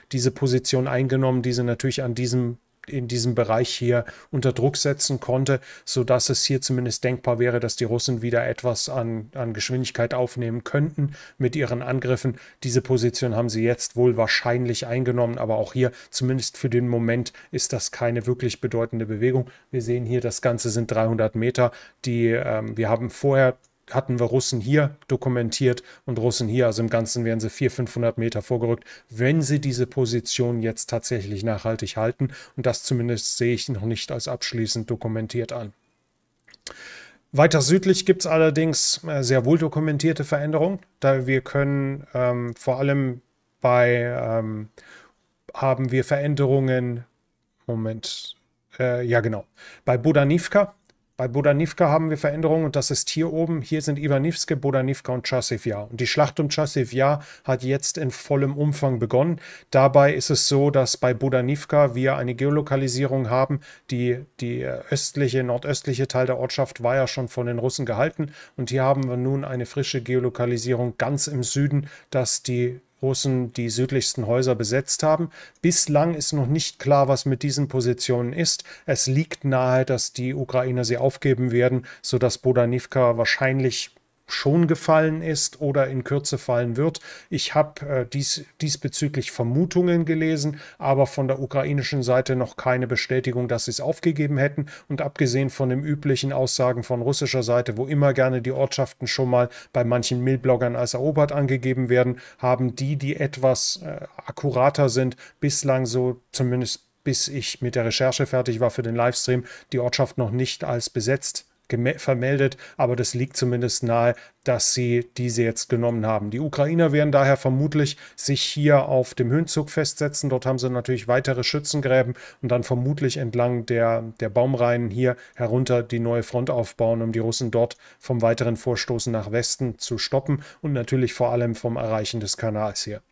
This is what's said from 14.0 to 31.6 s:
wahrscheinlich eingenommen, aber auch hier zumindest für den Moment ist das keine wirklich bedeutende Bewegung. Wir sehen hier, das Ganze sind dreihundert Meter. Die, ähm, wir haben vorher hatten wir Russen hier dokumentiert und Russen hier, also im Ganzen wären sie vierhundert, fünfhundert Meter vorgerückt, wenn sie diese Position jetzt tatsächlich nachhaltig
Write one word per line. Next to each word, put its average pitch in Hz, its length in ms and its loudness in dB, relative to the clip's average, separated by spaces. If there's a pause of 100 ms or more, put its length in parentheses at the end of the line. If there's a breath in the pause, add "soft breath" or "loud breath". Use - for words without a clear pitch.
wahrscheinlich 120 680 0
eingenommen, 120 500 0
aber 110 180 0
auch 107 180 -2
hier 123 180 2 (180 loud breath)
zumindest 127 480 -2
für 131 120 -2
den 120 180 2
Moment 117 460 0 (180 loud breath)
ist - 220 -4
das - 180 -4
keine 117 340 -2
wirklich 123 360 -2
bedeutende 113 440 -2
Bewegung. 123 440 0 (200 loud breath)
Wir 127 120 -4
sehen 120 240 -2
hier, 120 160 0
das 117 200 -4
Ganze 120 280 0
sind 110 220 -2
dreihundert 113 440 0
Meter. 120 360 2 (340 loud breath)
Die, 117 240 2
ähm, 113 480 -2
wir 110 120 0
haben 117 200 0
vorher 135 480 2 (360)
hatten 127 260 0
wir 120 60 2
Russen 120 360 0
hier 143 340 2 (120)
dokumentiert 123 760 0 (220 loud breath)
und 117 140 -4
Russen 117 280 0
hier, 120 200 2
also 110 140 0
im 113 80 0
Ganzen 113 360 -2
wären 113 140 0
sie 110 100 -4
vierhundert, 131 220 0
fünfhundert 120 460 -2
Meter 113 240 -2
vorgerückt, 117 420 0 (260 loud breath)
wenn 131 320 2
sie 143 180 2
diese 123 280 -2
Position 120 760 -2
jetzt 113 280 -4
tatsächlich 104 540 -4
nachhaltig 110 520 -4